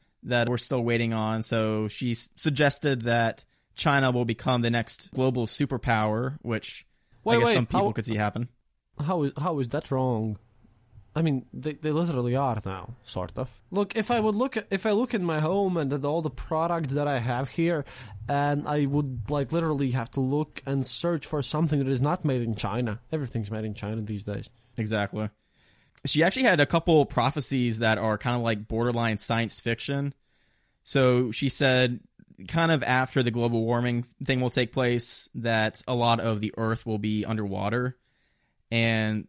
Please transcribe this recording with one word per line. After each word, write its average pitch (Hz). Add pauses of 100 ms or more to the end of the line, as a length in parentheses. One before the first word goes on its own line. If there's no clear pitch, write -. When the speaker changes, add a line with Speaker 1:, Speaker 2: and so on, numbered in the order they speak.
(240)
Speaker 1:
that 120
we're 123
still 127
waiting 117
on. 110
So 110
she 120
s-, -
suggested 143
that 117 (320)
China 139
will 123
become 120
the 117
next -
global 127
superpower, 120
which - (380)
Speaker 2:
Wait, 233
Speaker 1:
I -
guess 233
Speaker 2:
wait, 233
Speaker 1:
some 120
people -
Speaker 2:
how, 110
Speaker 1:
could 107
see 110
happen. 107 (500)
Speaker 2:
how 160
is, 139
how 151
is 123
that -
wrong? 117 (760)
I 160
mean, 139
they, 139
they 151
literally 143
are 127
now, 95 (100)
sort -
of. 123 (220)
Look, 202
if 214
I 240
would 214
look 247
at, 208
if 196
I 214
look 240
in 185
my 160
home 180
and 143
at 143
all 156
the 151
product 165
that 143
I 143
have 127
here, 165 (440)
and 143
I 147
would, 135
like, 143
literally 151
have 123
to 139
look 143
and 135
search 170
for 147
something 151
that 135
is 131
not 156
made 131
in 113
China. 110 (120)
Everything's 120
made 110
in 107
China 110
these 104
days. 104 (260)
Speaker 1:
Exactly. 107 (800)
She 147
actually 220
had 180
a 143
couple 165
prophecies 123
that 110
are 107
kinda, 123
like, 113
borderline 117
science 113
fiction. 139 (720)
So 127
she 135
said, 127 (480)
kind 165
of 143
after 127
the 117
global 117
warming 120 (200)
thing 131
will 127
take 123
place, -
that 113
a 127
lot 117
of 110
the 107
earth 113
will 110
be 107
underwater. 107 (720)
And 110